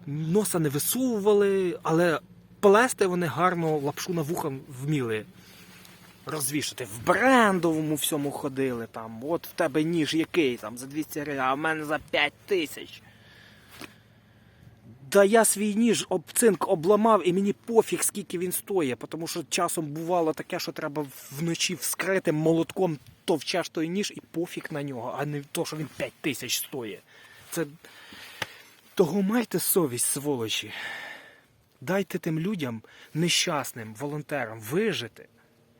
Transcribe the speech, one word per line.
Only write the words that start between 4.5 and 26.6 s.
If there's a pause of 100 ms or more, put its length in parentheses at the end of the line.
вміли (1000)
розвішати.
В
брендовому
всьому
ходили,
там,
от
в
тебе
ніж
який,
там,
за
двісті
гривень,
а
в
мене
за (120)
п'ять (140)
тисяч. (2000)
Да
я
свій
ніж
об (100)
цинк
обламав,
і
мені
пофіг,
скільки
він
стоїть, (100)
тому
що
часом
бувало
таке,
що
треба (320)
вночі
вскрити
молотком, (260)
товчеш
той
ніж
і (100)
пофіг
на
нього,
а
не (100)
то,
що
він
п'ять
тисяч
стоїть. (480)